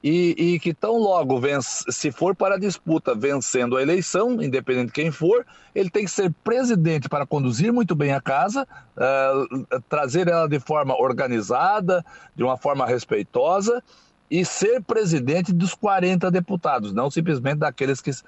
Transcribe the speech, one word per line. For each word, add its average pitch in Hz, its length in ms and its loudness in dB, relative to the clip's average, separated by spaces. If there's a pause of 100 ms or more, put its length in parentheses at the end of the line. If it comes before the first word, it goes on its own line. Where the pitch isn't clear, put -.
e, 170 340 2
e 175 220 2
que 170 140 -2
tão 226 240 -2
logo 170 420 2
vence, 139 500 -2
se - 220 -4
for 185 240 0
para 196 200 2
a 190 40 -4
disputa 160 560 -2
vencendo 127 640 0
a 131 40 0
eleição, 185 600 0
independente 127 460 -2
de - 40 -10
quem 156 200 -2
for, 170 340 0 (280)
ele 190 160 0
tem 208 140 -2
que 175 80 -6
ser 190 180 0 (140)
presidente 196 640 0
para 147 180 -2
conduzir 143 460 0
muito 220 240 0
bem 147 160 0
a 139 80 0
casa, 190 480 -2 (300)
ah, 135 920 0
trazer 151 400 0
ela 165 200 2
de 147 120 0
forma 143 340 -2
organizada, 131 1120 0 (300)
de - 80 -2
uma 127 140 0
forma 139 280 0
respeitosa 135 960 0 (480)
e 175 140 0
ser 214 400 0
presidente 175 720 0
dos 175 200 2
quarenta 185 560 0
deputados, 165 640 -2
não 120 180 -2
simplesmente 147 500 -2
daqueles 139 420 -2
que, 147 100 -4 (160)